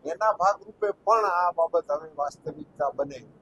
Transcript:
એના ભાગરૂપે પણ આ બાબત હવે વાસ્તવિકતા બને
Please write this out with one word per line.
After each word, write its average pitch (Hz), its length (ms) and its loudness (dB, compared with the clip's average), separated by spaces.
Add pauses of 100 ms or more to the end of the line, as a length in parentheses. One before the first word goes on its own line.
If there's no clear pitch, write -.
એના 202 220 0
ભાગરૂપે 202 600 0
પણ 220 340 2
આ 175 260 2
બાબત 165 400 0
હવે 156 220 -6
વાસ્તવિકતા 143 760 -6
બને 135 380 -8 (140)